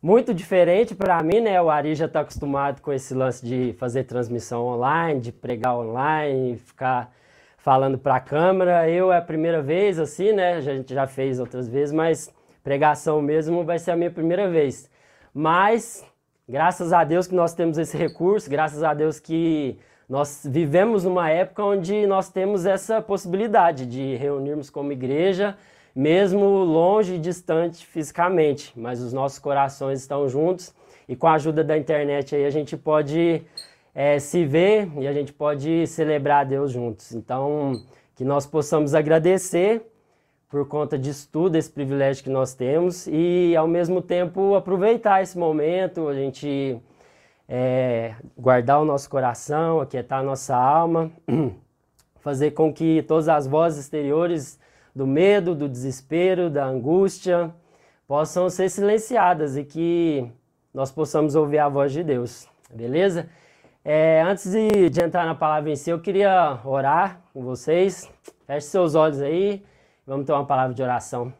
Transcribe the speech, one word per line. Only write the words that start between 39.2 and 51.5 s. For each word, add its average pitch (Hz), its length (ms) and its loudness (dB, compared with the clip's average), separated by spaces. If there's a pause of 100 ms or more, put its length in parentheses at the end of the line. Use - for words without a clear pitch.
por 143 180 -4
conta 147 300 -4
disso 135 340 -8
tudo, 165 260 0
esse 156 120 -2
privilégio 139 540 -2
que 135 80 -10
nós 131 240 -2
temos 170 500 -2
e, 170 500 2
ao 160 120 2
mesmo 175 340 0
tempo, 180 540 0
aproveitar 196 640 2
esse 185 160 -6
momento, 170 680 -2
a 143 80 -2
gente, 139 680 -4 (640)
é, 123 680 0 (200)
guardar 127 460 4
o 156 40 2
nosso 139 260 -2
coração, 147 680 0
aquietar 135 420 -4
a - 20 -4
nossa 135 320 -4
alma, 160 560 2 (160)
<clears throat> 127 260 0 (680)